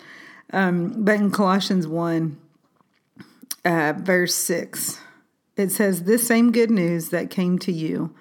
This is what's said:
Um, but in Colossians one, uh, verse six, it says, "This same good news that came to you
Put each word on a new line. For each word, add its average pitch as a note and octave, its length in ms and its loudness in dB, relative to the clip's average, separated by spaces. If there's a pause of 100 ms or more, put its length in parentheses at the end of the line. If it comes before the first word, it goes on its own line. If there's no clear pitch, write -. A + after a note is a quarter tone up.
(500)
Um, F3+ 460 0
but G#3+ 200 2
in G3+ 140 2
Colossians F#3+ 560 2
one, E3 520 -2 (1300)
uh, D#3+ 320 2
verse F3+ 360 2
six, - 640 -6 (580)
it G3 140 0
says, F#3+ 340 0
"This A#3 220 2
same A#3 260 4
good A3+ 180 2
news E3+ 400 0
that F3 180 -2
came F3+ 300 0
to F#3 140 -4
you D#3+ 480 -4